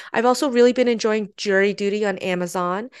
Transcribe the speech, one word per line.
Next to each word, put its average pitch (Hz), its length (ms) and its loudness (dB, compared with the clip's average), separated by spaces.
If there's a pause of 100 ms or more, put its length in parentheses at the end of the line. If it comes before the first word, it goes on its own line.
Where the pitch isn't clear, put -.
(120)
I've 226 140 0
also 254 240 2
really 240 240 4
been 247 140 2
enjoying 220 500 -2
Jury 196 380 0
Duty 202 280 -2
on 196 160 -2
Amazon. 180 720 -4 (100)